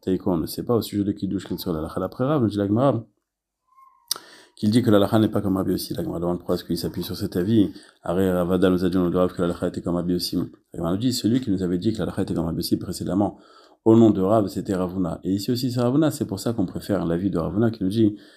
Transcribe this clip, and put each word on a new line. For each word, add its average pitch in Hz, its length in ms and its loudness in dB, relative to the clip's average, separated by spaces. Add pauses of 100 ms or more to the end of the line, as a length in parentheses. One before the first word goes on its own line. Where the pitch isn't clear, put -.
Teiko, 95 280 -2
on 87 60 2
ne - 100 -2
sait - 160 -8
pas. 120 140 0
Au 107 40 0
sujet 101 220 -4
de 101 80 -2
Kiddush, 98 360 -4
quelle 90 120 -6
serait 90 160 -4
la 78 60 -4
halakha 80 180 -8
d'après 113 260 -4
Rav ? 143 180 0
Nous 110 60 4
dit 101 100 -4
la 101 100 0
Gemara 117 360 2 (1500)
qu'il 107 160 -2
dit 117 120 4
que 110 80 2
la 104 80 8
halakha 101 200 2
n'est 110 100 4
pas 107 120 -2
comme 95 160 0
Rabbi 90 160 0
Yossi. - 220 -4
La 87 100 -4
Gemara 87 160 -6
demande 87 180 -2
pourquoi - 160 -4
est-ce 87 80 -4
qu'il 85 160 -4
s'appuie 87 240 -6
sur 87 140 -8
cet 95 180 -6
avis. 98 380 2 (320)
Aré 92 260 0
Ravada 90 400 2
nous 90 140 2
a 92 40 2
dit 90 80 0
au 92 40 2
nom 87 100 2
de 90 60 0
Rav 90 160 2
que 92 100 -4
la 87 60 2
halakha 87 180 -4
était 87 140 -6
comme 87 160 -2
Rabbi 87 160 -2
Yossi. 90 240 -4
La 87 80 -2 (320)
Gemara 85 160 -2
nous 98 80 -2
dit, 123 120 0
celui 120 280 0
qui 113 100 -4
nous 92 140 -2
avait 90 140 0
dit 107 140 0
que - 60 -6
la 90 60 -2
halakha 92 180 -2
était 92 120 -4
comme 85 100 0
Rabbi 82 140 -4
Yossi 85 180 -2
précédemment, 87 640 -2 (460)
au 113 120 8
nom 113 140 10
de 95 100 2
Rav, 98 260 2
c'était 95 300 -4
Ravuna. 90 480 -4
Et 92 100 0
ici 104 160 -2
aussi, 120 220 -2
c'est 123 80 -2
Ravuna. 135 320 2
C'est 110 140 -4
pour 95 120 -6
ça 120 140 -2
qu'on 101 140 -2
préfère 90 380 -2
l'avis 87 260 0
de 85 80 -2
Ravuna 95 340 0
qui 104 100 -8
nous 92 80 0
dit 104 260 4 (200)